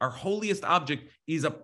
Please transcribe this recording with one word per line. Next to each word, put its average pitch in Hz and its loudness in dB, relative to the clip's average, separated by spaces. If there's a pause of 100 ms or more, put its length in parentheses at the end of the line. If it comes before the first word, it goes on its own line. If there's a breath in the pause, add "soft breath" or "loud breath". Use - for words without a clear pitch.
our 127 0
holiest 202 -2
object 151 2 (160 loud breath)
is 160 0
a, 151 0